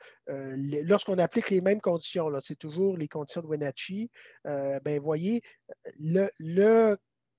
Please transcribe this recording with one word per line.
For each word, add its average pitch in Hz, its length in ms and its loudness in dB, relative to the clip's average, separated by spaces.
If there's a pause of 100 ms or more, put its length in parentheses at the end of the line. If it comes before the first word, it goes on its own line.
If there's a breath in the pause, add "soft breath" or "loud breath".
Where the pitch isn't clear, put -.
(280 loud breath)
euh, 135 280 -8
les, 143 260 -4
lorsqu'on 190 360 4
applique 175 320 0
les 190 100 4
mêmes 202 200 2
conditions. 170 480 -2
Là, 139 140 -2
c'est - 160 -12
toujours 180 380 -2
les 151 120 -4
conditions 156 320 -8
de 165 60 -8
Wenatchee. 156 640 -4 (360 loud breath)
Euh, 139 340 -2
ben, 147 200 -2
voyez, 165 420 0 (560 soft breath)
le, 175 400 2
le 202 600 4 (400)